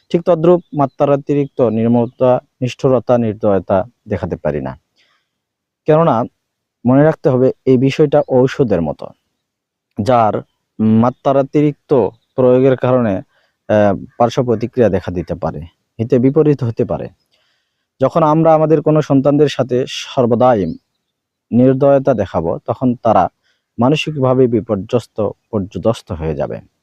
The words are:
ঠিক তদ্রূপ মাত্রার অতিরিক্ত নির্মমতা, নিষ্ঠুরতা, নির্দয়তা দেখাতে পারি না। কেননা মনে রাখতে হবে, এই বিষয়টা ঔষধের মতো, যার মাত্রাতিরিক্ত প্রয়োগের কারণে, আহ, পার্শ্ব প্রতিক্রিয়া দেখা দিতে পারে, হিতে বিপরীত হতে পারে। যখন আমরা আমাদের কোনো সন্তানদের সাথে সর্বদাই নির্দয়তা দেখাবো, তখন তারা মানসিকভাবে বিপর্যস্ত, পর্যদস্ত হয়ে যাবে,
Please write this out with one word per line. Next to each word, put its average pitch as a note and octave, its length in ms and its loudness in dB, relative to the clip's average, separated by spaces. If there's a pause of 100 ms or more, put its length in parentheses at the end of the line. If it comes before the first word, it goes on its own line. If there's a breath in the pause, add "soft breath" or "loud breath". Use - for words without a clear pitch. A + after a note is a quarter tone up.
ঠিক E3+ 140 -2
তদ্রূপ E3+ 380 2 (140)
মাত্রার C#3+ 360 -2
অতিরিক্ত C#3+ 500 -2
নির্মমতা, A#2+ 800 0 (220)
নিষ্ঠুরতা, B2 560 0
নির্দয়তা G2+ 640 -2 (240)
দেখাতে F2+ 280 -6
পারি D2 240 -6
না। C2 180 -12 (1080)
কেননা D3+ 380 2 (640)
মনে C3+ 180 4
রাখতে D#3+ 240 0
হবে, B2+ 240 2 (120)
এই C3 120 4
বিষয়টা C#3 520 2
ঔষধের B2 540 0
মতো, D2 240 -8 (960)
যার A2+ 400 0 (360)
মাত্রাতিরিক্ত C3+ 1300 0 (260)
প্রয়োগের B2+ 420 2
কারণে, B2 400 0
আহ, - 880 -2 (140)
পার্শ্ব A#2+ 260 0
প্রতিক্রিয়া A2+ 440 0
দেখা F2+ 220 -4
দিতে F2 240 -6
পারে, D#2+ 260 -8 (380)
হিতে A#2+ 200 0
বিপরীত C#3+ 460 0
হতে A2+ 200 -4
পারে। D#2 240 -8 (920)
যখন C#3+ 220 0
আমরা D#3+ 320 4
আমাদের D#3 280 2
কোনো D#3 200 2
সন্তানদের C#3+ 460 2
সাথে B2+ 400 -4
সর্বদাই A#2 840 0 (760)
নির্দয়তা C3+ 640 2
দেখাবো, E2+ 440 -4
তখন B2 360 -4
তারা G2 340 0 (500)
মানসিকভাবে C3 680 0
বিপর্যস্ত, A2 840 -4 (200)
পর্যদস্ত G#2 640 -6
হয়ে D#2+ 220 -6
যাবে, A1+ 260 -8 (220)